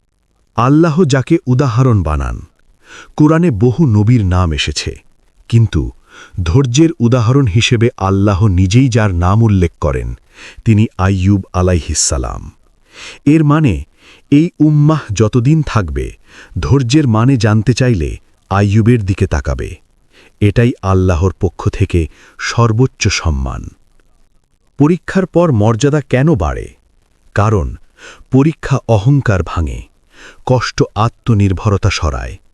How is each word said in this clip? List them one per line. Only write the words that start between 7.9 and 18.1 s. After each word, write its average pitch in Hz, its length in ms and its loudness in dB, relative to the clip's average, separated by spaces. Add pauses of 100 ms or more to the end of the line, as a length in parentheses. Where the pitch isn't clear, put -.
আল্লাহ 98 500 0
নিজেই 95 420 2
যার 107 260 0
নাম 92 280 2
উল্লেখ 98 380 2
করেন, 62 380 -6 (460)
তিনি 110 220 2 (120)
আইয়ুব 95 540 0
আলাইহিস 90 460 -2
সালাম। 50 540 -6 (720)
এর 156 200 4
মানে, 143 400 0 (460)
এই 156 280 4
উম্মাহ 151 420 2 (120)
যতদিন 123 500 0
থাকবে, 69 500 -6 (460)
ধৈর্যের 135 500 0
মানে 117 280 2
জানতে 110 380 2
চাইলে 90 420 -2 (340)